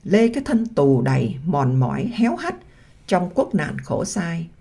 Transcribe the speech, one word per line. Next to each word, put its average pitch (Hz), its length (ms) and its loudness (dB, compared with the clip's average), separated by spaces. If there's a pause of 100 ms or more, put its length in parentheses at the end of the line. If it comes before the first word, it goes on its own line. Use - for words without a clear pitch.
lê 214 240 4
cái 269 180 -2
thân 226 200 0
tù 139 360 2
đầy, 131 340 0 (100)
mòn 135 300 2
mỏi, 131 380 0
héo 233 220 2
hắt 349 180 -6 (520)
trong 180 280 0
quốc - 200 0
nạn 151 240 -2
khổ 113 260 -4
sai. 170 440 -6 (120)